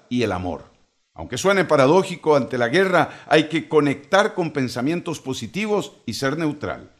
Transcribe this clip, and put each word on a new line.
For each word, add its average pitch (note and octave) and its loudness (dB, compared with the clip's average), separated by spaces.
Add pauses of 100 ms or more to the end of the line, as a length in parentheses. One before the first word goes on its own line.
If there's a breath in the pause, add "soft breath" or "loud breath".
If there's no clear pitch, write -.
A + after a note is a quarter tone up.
y B2 0
el G#2 0
amor. F2+ -6 (480)
Aunque E2 -10
suene F#3+ 2
paradójico, D#3 4
ante B2+ 0
la B2 0
guerra F3 0
hay D#3 4
que D#3+ -4
conectar D#3 2
con E3 -4
pensamientos C#3 -4
positivos F3 -4 (120)
y A2+ -8
ser C#3 -2
neutral. C#3 -6